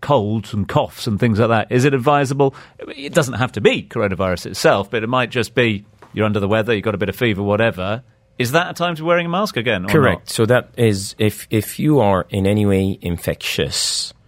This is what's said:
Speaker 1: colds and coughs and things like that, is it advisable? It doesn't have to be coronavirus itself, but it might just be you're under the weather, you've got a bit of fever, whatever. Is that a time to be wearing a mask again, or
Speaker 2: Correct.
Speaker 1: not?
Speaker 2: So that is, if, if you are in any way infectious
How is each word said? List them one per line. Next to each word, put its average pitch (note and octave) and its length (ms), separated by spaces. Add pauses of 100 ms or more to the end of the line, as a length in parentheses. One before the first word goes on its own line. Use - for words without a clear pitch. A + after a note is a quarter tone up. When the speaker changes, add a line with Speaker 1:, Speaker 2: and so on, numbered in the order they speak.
Speaker 1:
colds A2 540
and G2+ 120
coughs - 400
and G#2 140
things A2+ 180
like A2+ 120
that, A2 200
is B2 140
it D3 80
advisable? C#3 600 (420)
It C#3 160
doesn't B2+ 240
have A#2+ 160
to G#2+ 80
be G3 220
coronavirus F#2+ 640
itself, G#2 440
but A2+ 120
it A2 80
might B2+ 180
just A2+ 260
be A2 300 (300)
you're G#2 100
under G#2+ 160
the G2 80
weather, A2 260
you've G2+ 140
got G#2+ 60
a F#2+ 100
bit F#2+ 60
of F#2 60
fever, G#2+ 260
whatever. G#2 600 (360)
Is B2 140
that E3+ 180
a - 20
time F3 240
to D#3 60
be D#3 40
wearing E3+ 200
a - 20
mask F#3 300
again, A2 260
or G2 40
Speaker 2:
Correct. A2+ 320
Speaker 1:
not? - 100
Speaker 2:
So A2+ 160
that A#2+ 320
is, G2+ 400
if, G#2+ 320
if - 280
you D3 220
are G2 300
in F#2+ 160
any G#2 180
way F#2+ 380
infectious - 1120 (140)